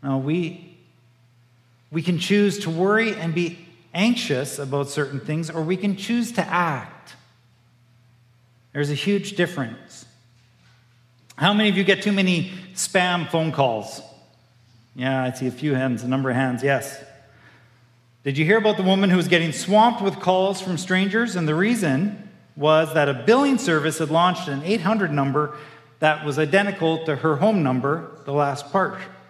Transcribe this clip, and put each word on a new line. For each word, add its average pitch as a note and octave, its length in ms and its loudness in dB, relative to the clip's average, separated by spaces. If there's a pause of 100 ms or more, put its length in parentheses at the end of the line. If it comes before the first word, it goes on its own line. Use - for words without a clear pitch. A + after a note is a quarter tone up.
No, C3+ 160 -2
we, D#3 600 -4 (1120)
we D#3+ 100 -2
can F3 180 0
choose G3+ 400 2
to E3 100 -6
worry G3+ 460 2
and E3 180 -4
be E3+ 260 -2 (340)
anxious E3+ 680 -2
about C#3+ 300 -4
certain C#3 300 -4
things, D#3 300 -4
or E3 120 -6
we E3+ 160 -2
can G3 180 -2
choose A#3 380 -2
to F3+ 120 0
act. E3+ 680 -4 (1600)
There's C#3+ 160 -2
a D3 60 -2
huge G3 400 -2
difference. - 680 -6 (1300)
How F3 180 2
many G#3+ 160 4
of F3+ 80 0
you G3 60 2
get F#3+ 180 2
too G#3 100 0
many F#3 400 0 (220)
spam F3+ 560 -2
phone D#3+ 220 0
calls? A#2+ 500 -2 (920)
Yeah, C3 280 -2
I B2+ 80 -2
see B2+ 160 -4
a B2 40 -2
few D3 220 -2
hands, B2+ 300 0
a B2 40 -4
number C3 220 0
of A#2+ 60 0
hands, B2 280 0
yes. - 380 -2 (1200)
Did C#3 140 -2
you D#3 80 2
hear G3 120 4
about G#3+ 200 2
the F#3+ 60 -2
woman F#3+ 260 4
who F3+ 80 6
was F3 100 0
getting E3+ 240 2
swamped G#3+ 500 2
with G3 180 -2
calls F#3 420 0
from F3+ 160 -4
strangers? G3 580 0
And E3 120 0
the D3+ 80 2
reason F#3+ 720 0 (260)
was D#3 380 4
that D3 160 4
a C3+ 40 0
billing B3 440 4
service D#3 420 0
had D#3 100 -2
launched E3+ 380 2
an C#3+ 160 -6
eight F#3+ 180 -2
hundred G3 300 0
number C#3+ 440 0 (440)
that D3+ 260 2
was C#3+ 120 -4
identical E3 680 0
to D3+ 120 -2
her D#3 200 0
home G3 260 2
number, C#3 480 0 (140)
the C#3 80 -6
last C#3+ 380 -2
part F3+ 280 -2 (300)